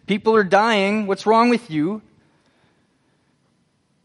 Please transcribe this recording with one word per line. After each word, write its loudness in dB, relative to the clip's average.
People 0
are 2
dying. 0
What's -4
wrong 2
with -2
you?" -4